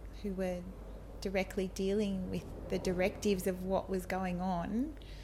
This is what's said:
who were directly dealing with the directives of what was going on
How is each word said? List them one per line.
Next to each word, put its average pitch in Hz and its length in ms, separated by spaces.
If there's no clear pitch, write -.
who 208 120
were 180 240
directly 190 560
dealing 196 560
with 180 120
the 190 100
directives 185 680
of 185 180
what 190 260
was 185 160
going 185 340
on 190 540